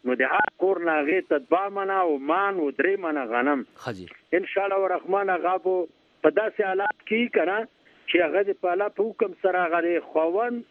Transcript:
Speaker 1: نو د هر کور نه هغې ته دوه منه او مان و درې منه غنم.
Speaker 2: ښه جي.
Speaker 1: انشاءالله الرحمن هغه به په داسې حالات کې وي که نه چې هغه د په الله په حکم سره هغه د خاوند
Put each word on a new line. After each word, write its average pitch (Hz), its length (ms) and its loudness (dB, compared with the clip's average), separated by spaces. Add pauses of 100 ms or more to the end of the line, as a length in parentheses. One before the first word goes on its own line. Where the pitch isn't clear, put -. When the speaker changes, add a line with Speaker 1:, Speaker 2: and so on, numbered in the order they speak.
Speaker 1:
نو 127 120 0
د 131 140 2
هر - 160 2 (120)
کور 185 240 2
نه 160 120 2
هغې 156 300 2
ته 143 220 0
دوه 190 260 2
منه 196 180 -2 (120)
او 165 40 0 (220)
مان 196 320 2
و - 60 0
درې 185 240 0 (100)
منه 151 260 -2
غنم. 127 320 2 (200)
Speaker 2:
ښه 123 160 -6
جي. 90 80 -14 (340)
Speaker 1:
انشاءالله 196 480 -2
الرحمن 185 480 -2
هغه 170 180 0 (120)
به 185 100 0 (500)
په 156 140 4
داسې 214 200 -4 (100)
حالات 190 360 -2
کې 214 160 0
وي 240 140 0
که 175 140 4
نه 202 80 -2 (500)
چې - 80 0 (100)
هغه 160 240 2
د - 160 -4
په 175 80 2
الله 202 140 0 (100)
په 214 100 0
حکم 196 380 -4
سره 180 220 2
هغه 170 180 2
د 170 240 -2
خاوند 208 500 0 (100)